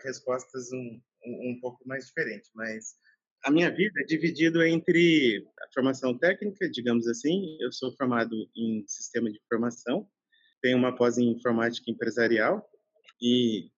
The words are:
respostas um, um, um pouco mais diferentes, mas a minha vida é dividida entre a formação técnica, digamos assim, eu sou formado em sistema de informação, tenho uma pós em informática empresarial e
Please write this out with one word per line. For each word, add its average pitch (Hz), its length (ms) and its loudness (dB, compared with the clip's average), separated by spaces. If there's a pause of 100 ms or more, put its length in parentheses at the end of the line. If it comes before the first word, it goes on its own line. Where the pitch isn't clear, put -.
respostas 127 680 -6
um, 123 280 -10 (240)
um, 120 260 -8
um 123 100 -6
pouco 123 280 -10
mais 131 180 -10
diferentes, 117 480 -8
mas 110 400 -10 (500)
a 131 60 -2
minha 160 240 4
vida 190 260 -2
é 139 40 -6
dividida 165 640 2
entre 165 760 4 (180)
a - 120 -18
formação 131 420 0
técnica, 190 540 -2
digamos 117 380 0
assim, 156 520 -2
eu 120 120 -4
sou 127 240 -8
formado 117 400 -2 (200)
em 113 300 -4
sistema - 420 -4
de 107 100 -8
informação, 120 720 -4 (540)
tenho 127 160 4
uma 123 160 2
pós 120 240 2
em 120 140 4
informática 117 580 -2
empresarial 117 720 0 (560)
e 120 580 2